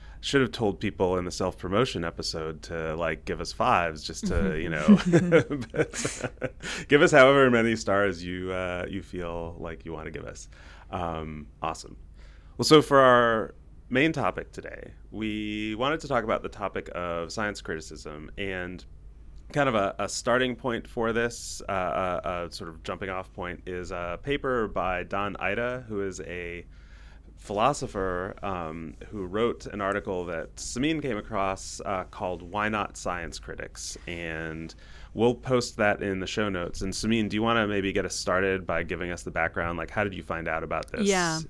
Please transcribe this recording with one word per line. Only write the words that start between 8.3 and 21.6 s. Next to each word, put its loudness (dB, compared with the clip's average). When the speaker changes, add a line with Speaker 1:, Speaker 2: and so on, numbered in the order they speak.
Speaker 1:
uh, -2
you -6
feel -6
like -10
you -8
wanna -8
give -10
us. -12
Um, -4
awesome. -6
Well, 0
so 10
for 6
our 6
main 4
topic -2
today, -12
we -4
wanted 0
to -10
talk 2
about 0
the -8
topic -6
of -4
science -4
criticism, -10
and -6
kind 2
of 2
a, 2
a -2
starting 2
point -4
for 0
this, -4